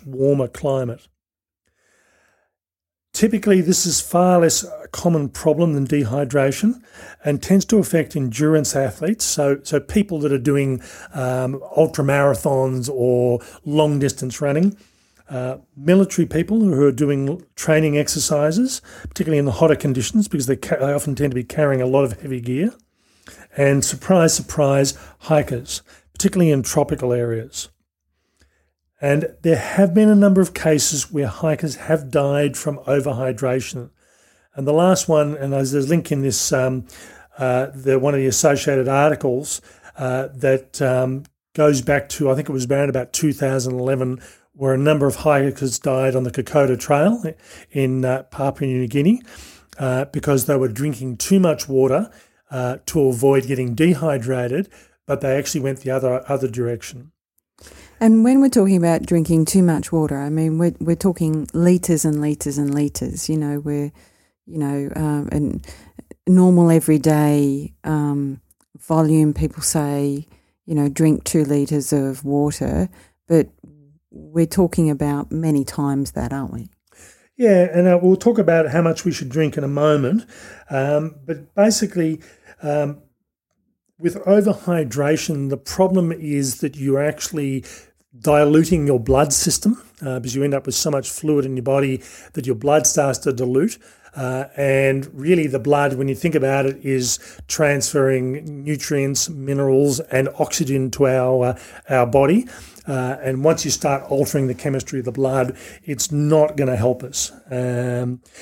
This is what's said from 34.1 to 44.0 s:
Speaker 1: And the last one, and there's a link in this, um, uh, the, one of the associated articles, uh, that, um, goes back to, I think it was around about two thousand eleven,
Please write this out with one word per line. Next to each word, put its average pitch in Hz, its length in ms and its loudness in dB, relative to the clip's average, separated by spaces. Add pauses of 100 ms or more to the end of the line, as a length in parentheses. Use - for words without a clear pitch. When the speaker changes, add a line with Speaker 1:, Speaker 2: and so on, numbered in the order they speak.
Speaker 1:
And 135 120 -8
the 147 60 2
last 175 360 2
one, 151 280 2
and 139 160 -6
there's 135 220 -2
a 143 60 0
link 160 320 0
in 139 100 -2
this, - 300 -2
um, 131 340 -2 (520)
uh, 127 360 0
the, 135 240 0
one 143 160 0
of 139 60 0
the 135 60 0
associated 135 640 0
articles, 139 720 0 (360)
uh, 131 380 -4
that, 135 460 -2
um, 131 440 0 (300)
goes 147 280 4
back 143 280 0
to, 143 200 0
I 131 40 2
think 147 140 -4
it 151 40 -6
was 131 140 -4
around 139 220 0
about 127 240 -4
two 151 200 0
thousand 135 460 -2
eleven, 127 420 -2 (340)